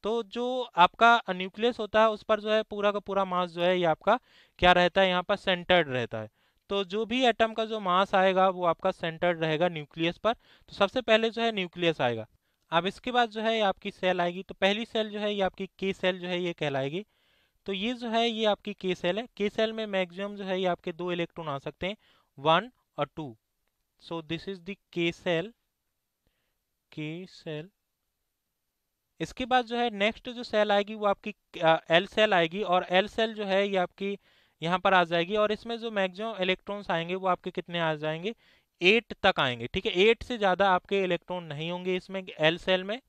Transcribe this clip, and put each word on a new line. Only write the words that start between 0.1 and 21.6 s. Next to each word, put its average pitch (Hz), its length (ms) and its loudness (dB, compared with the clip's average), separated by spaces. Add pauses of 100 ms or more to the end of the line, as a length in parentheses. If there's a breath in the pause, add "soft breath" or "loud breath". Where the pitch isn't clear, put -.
जो 247 540 -6
आपका 226 540 6
न्यूक्लियस 190 480 -2
होता 214 220 0
है 220 100 6
उस 214 120 -6
पर 214 180 2
जो 214 100 -6
है 214 120 2
पूरा 208 300 0
का 202 60 -2
पूरा 196 260 -2
मास 180 260 -2
जो 170 120 -4
है 180 160 4
ये 175 60 2
आपका 170 360 2 (380 soft breath)
क्या 180 140 8
रहता 180 280 4
है, 190 80 6
यहाँ 180 140 0
पर 202 140 -2
सेंटर्ड 175 520 2
रहता 120 300 -4
है। 110 100 -10 (400)
तो 202 160 -2
जो 208 220 -4
भी 247 180 0
एटम 226 280 2
का 226 120 -4
जो 220 160 -6
मास 190 340 2
आएगा 190 340 4
वो 180 160 -2
आपका 170 260 2
सेंटर्ड 165 500 -2
रहेगा 160 280 0
न्यूक्लियस 165 500 -4
पर। 214 140 0
तो - 400 -12
सबसे 208 280 -2
पहले 226 300 2
जो 233 120 -6
है 233 100 0
न्यूक्लियस 175 480 -2
आएगा। 117 260 -2 (440)
अब 170 160 0
इसके - 260 -6
बाद 240 180 2
जो 214 100 -8
है 226 140 0
ये 226 60 0
आपकी 202 300 -2
सेल 180 300 -2
आएगी। 175 220 -2
तो 185 120 -14
पहली 202 300 0
सेल 220 260 -4
जो 208 80 -10
है 208 160 -4
ये 202 80 -2
आपकी 190 240 -4 (120)
के 190 140 -2
सेल 185 260 -2
जो 175 100 -10
है 180 120 -2
ये 175 120 -4
कहलाएगी। 143 540 -4 (600)
तो 196 60 -6
ये 208 220 -2
जो 240 140 -8
है 226 200 2
ये 220 160 -2
आपकी 208 300 -2
के 180 200 -4
सेल 175 240 -2
है। 247 180 -10
के 202 120 -2
सेल 220 240 -2
में 220 140 -8
मैक्सिमम 196 500 -4
जो 196 80 -10
है 190 160 -2
ये 190 60 0
आपके 175 260 -4
दो 175 200 -6
इलेक्ट्रॉन 170 360 -6
आ 143 100 -6
सकते - 280 -10